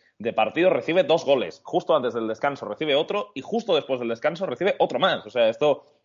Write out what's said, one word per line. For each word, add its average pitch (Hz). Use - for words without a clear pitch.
de 107
partido 127
recibe 165
dos -
goles. 120
Justo 170
antes 123
del 113
descanso 120
recibe 139
otro 202
y 135
justo 208
después 135
del 120
descanso 160
recibe 170
otro 151
más. 160
O 107
sea, 117
esto, 147